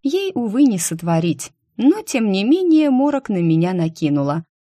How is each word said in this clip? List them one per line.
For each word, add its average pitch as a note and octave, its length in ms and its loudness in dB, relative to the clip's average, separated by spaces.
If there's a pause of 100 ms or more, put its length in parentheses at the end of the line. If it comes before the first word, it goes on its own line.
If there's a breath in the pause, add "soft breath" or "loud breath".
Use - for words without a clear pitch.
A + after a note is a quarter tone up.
ей, F#4+ 280 -2
увы, A#3 300 0
не A3 140 2
сотворить. E3 760 -4 (240)
Но, F4 260 2
тем A3+ 280 -2
не G3 140 0
менее, D#4 460 2
морок C4+ 380 0
на F#3 140 -2
меня E3 300 2
накинула. D#3+ 720 -2 (180)